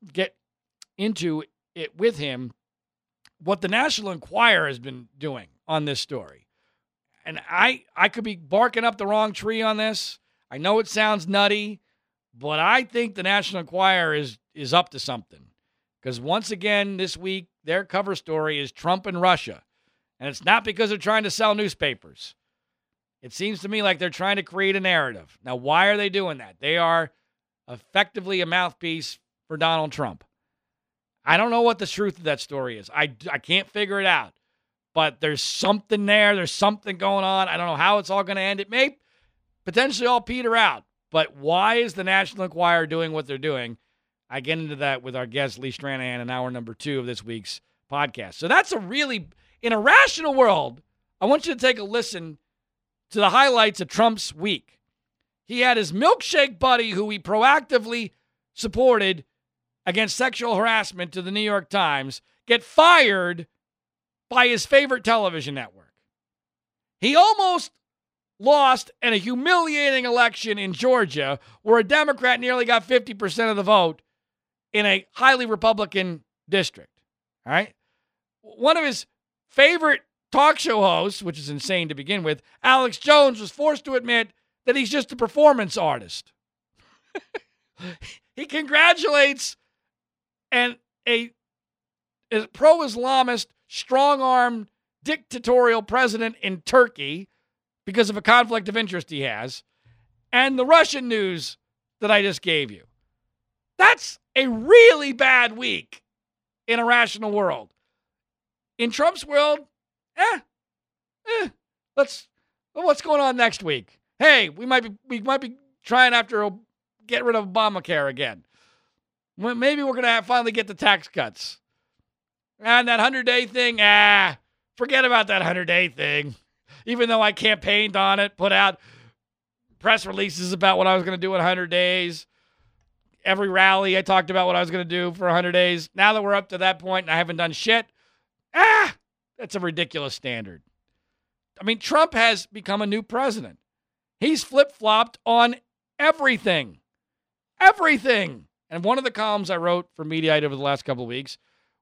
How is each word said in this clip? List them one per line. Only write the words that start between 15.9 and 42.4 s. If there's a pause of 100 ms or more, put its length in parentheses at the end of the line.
'Cause
once
again,
this
week, (160)
their
cover
story
is
Trump
and
Russia. (560)
And
it's
not
because
they're
trying
to
sell
newspapers. (840)
It
seems
to
me
like
they're
trying
to
create
a
narrative.
Now,
why
are
they
doing
that?
They
are (580)
effectively
a
mouthpiece (280)
for
Donald
Trump. (1000)
I
don't
know
what
the
truth
of
that
story
is.
I, (180)
I
can't
figure
it
out. (600)
But
there's
something
there.
There's
something
going
on.
I
don't
know
how
it's
all
gonna
end.
It
may (640)
potentially
all
peter
out. (280)
But
why
is
the
National